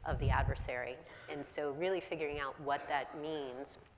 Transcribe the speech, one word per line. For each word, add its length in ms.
of 140
the 120
adversary. 680
And 140
so 280
really 280
figuring 400
out 200
what 280
that 300
means 600